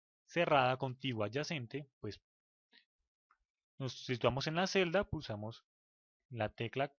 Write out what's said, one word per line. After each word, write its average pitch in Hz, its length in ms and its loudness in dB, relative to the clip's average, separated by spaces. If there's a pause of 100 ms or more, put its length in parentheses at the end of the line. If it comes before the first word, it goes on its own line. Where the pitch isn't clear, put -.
(260)
cerrada 139 520 4
contigua 127 500 -2
adyacente, 139 600 -6 (120)
pues 104 220 -10 (1600)
nos - 280 -6
situamos 127 420 2
en 160 80 -2
la 185 120 2
celda, 185 360 2
pulsamos 113 640 -8 (640)
la 110 200 -2
tecla 131 500 -4